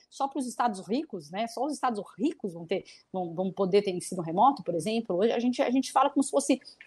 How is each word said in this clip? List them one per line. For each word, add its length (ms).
só 180
pros 200
estados 400
ricos, 420
né? 180
Só 180
os 80
estados 300
ricos 360
vão 120
ter, 180
vão, 240
vão 160
poder 320
ter 80
ensino 320
remoto, 400
por 100
exemplo. 440
Hoje 140
a 80
gente, 220
a 80
gente 220
fala 180
como 140
se 80
fosse, 280